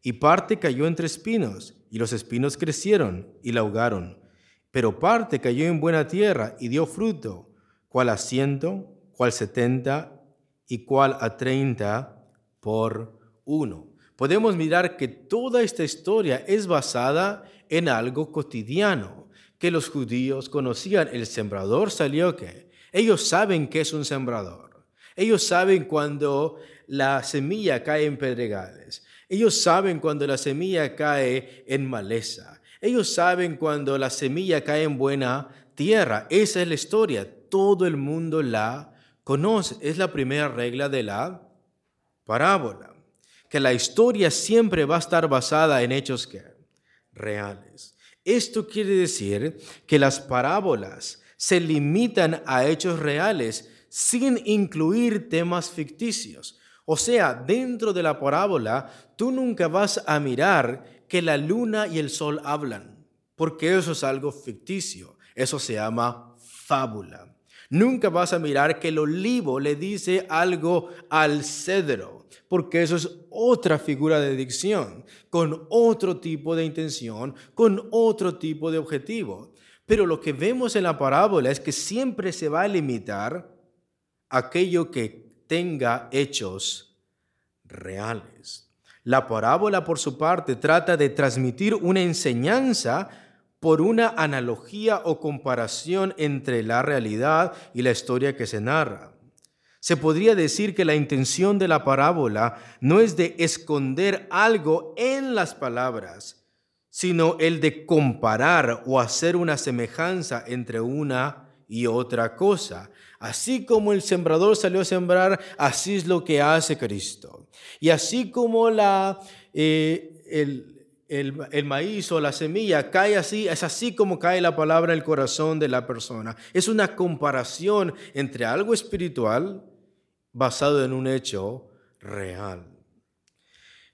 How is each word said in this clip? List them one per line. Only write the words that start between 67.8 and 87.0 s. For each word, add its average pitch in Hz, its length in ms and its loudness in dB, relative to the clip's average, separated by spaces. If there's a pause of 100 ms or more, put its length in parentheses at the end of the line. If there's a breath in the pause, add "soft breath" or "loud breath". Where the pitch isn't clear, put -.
vas 175 220 0
a 175 60 0
mirar 151 400 2
que 165 100 -4
el 160 100 -2
olivo 165 600 0
le 147 160 0
dice 185 540 -2
algo 160 600 0 (200 loud breath)
al 151 360 2
cedro, 160 840 -4 (220 soft breath)
porque 170 340 2
eso 170 140 2
es 165 120 -4 (200)
otra 226 500 2
figura 151 420 2
de 139 160 0
dicción, 127 680 -4 (260 loud breath)
con 160 380 0
otro 220 500 2
tipo 160 380 -4
de 165 80 0
intención, 139 720 -8 (200 loud breath)
con 220 380 4
otro 214 460 2
tipo 156 320 -4
de 160 80 0
objetivo. 147 720 -6 (340 soft breath)
Pero 208 200 4
lo 160 140 0
que 156 120 -4
vemos 220 440 0
en 196 80 2
la 160 140 0
parábola 143 520 4
es 135 100 -2
que 147 120 -6
siempre 208 600 -4
se 160 160 -6
va 156 140 0
a 208 60 2
limitar 127 840 -4 (760)
aquello 170 640 0
que - 400 -6 (180)
tenga 143 640 0
hechos 127 840 -4 (680)